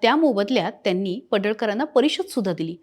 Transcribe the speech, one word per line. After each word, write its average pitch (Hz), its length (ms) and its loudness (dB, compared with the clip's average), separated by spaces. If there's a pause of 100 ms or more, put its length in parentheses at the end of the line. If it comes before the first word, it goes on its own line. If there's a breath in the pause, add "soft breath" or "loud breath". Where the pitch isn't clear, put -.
त्या 240 140 4
मोबदल्यात 233 560 2
त्यांनी 190 480 -2 (100)
पडळकरांना 214 540 -2
परिषद 302 400 2
सुद्धा 208 280 -4
दिली. 165 300 -6